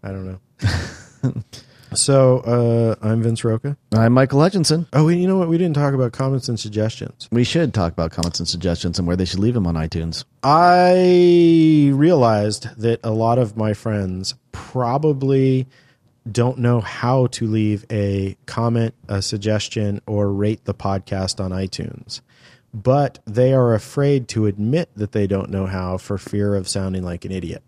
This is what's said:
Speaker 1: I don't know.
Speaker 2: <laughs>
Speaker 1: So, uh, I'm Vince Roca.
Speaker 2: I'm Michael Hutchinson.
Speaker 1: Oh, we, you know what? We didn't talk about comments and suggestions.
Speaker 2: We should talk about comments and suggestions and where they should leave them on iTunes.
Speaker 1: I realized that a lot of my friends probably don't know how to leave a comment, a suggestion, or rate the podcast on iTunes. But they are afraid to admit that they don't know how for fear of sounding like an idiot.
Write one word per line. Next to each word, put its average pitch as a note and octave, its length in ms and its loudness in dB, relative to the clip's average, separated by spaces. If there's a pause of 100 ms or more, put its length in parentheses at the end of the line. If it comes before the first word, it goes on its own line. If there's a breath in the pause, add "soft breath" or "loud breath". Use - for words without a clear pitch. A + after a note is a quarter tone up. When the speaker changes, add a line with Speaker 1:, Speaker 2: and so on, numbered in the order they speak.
Speaker 1:
I G#2 80 -10
don't F#2+ 160 -10
know. - 1040 -6 (100)
Speaker 2:
<laughs> - 0 - (500 loud breath)
Speaker 1:
So, C3 440 4
uh, A#2 680 0
I'm A2+ 160 0
Vince A2+ 220 -2
Roca. A#2+ 320 -2 (160)
Speaker 2:
I'm A2+ 220 4
Michael C3+ 260 4
Hutchinson. E3 540 0
Speaker 1:
Oh, D3+ 100 4
we, E3+ 140 4
you F3+ 100 0
know F#3+ 100 2
what? F3 120 0
We E3 80 2
didn't E3+ 180 0
talk C#3+ 180 2
about C3 200 0
comments C3+ 340 -2
and A#2 100 -2
suggestions. - 760 -6
Speaker 2:
We A#2+ 100 4
should D#3+ 300 0
talk E2+ 180 0
about E2 200 -4
comments F2 280 -6
and F2 80 -6
suggestions F2 500 -4
and F2+ 80 -2
where F2+ 120 0
they F#2 80 0
should F2+ 140 -6
leave A#2 160 0
them G2 120 0
on E2+ 80 -2
iTunes. E2 480 -6 (180)
Speaker 1:
I F3 1500 4
realized A#2 760 2 (100)
that A#2 240 -2
a A2+ 80 -4
lot A2+ 280 0
of A2 180 -2
my G#2+ 160 -2
friends F#2+ 600 -6 (180)
probably C3+ 1120 0 (640 soft breath)
don't B2 280 0
know A#2+ 200 2
how B2 480 0
to A#2 180 -6
leave G#2+ 460 0
a G2 540 -2
comment, A#2 480 -2 (160)
a G2 120 -2
suggestion, G#2 840 -4
or G#2 260 -2
rate G#2 320 -2
the G2+ 100 -6
podcast F#2+ 680 -4
on F#2 80 -6
iTunes. - 720 -8 (520 soft breath)
But B2+ 520 0
they B2 280 2
are B2 200 4
afraid C#3 560 -2
to A2 160 0
admit G#2 500 -2
that G#2 160 -6
they G#2 160 0
don't G2 220 -2
know F#2+ 160 -4
how F#2 320 -4
for G2 200 -8
fear G2+ 380 -2
of F#2+ 140 -4
sounding F#2+ 340 -4
like F2 220 -10
an F#2+ 80 -8
idiot. F2 340 -8